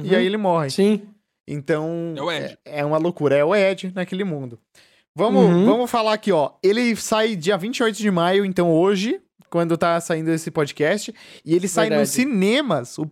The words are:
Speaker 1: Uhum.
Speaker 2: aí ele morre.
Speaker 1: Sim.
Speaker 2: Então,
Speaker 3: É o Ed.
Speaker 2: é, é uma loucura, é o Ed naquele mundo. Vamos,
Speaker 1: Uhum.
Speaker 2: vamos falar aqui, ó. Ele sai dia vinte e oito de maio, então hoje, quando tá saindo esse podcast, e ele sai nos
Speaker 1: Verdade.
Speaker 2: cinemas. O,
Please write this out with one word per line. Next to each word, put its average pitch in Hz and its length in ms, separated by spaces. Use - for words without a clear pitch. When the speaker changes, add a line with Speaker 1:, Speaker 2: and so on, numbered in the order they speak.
Speaker 1:
Uhum. 185 80
Speaker 2:
aí 233 80
ele 202 120
morre. 170 340
Speaker 1:
Sim. 208 320
Speaker 2:
Então, 160 720
Speaker 3:
É 139 60
o 170 80
Ed. 139 340
Speaker 2:
é, 147 140
é 143 60
uma 151 120
loucura, 156 380
é 143 100
o 180 100
Ed 190 380
naquele 185 300
mundo. 139 340
Vamos, 196 300
Speaker 1:
Uhum. 175 200
Speaker 2:
vamos 233 260
falar 220 220
aqui, 214 180
ó. 156 220
Ele 226 320
sai 220 400
dia 180 200
vinte 208 220
e 262 60
oito 220 140
de 214 120
maio, 185 340
então 180 280
hoje, 196 500
quando 170 300
tá 170 240
saindo 160 300
esse 160 180
podcast, 160 640
e 151 80
ele 175 140
sai 214 180
nos 214 120
Speaker 1:
Verdade. 139 120
Speaker 2:
cinemas. 214 880
O, 156 140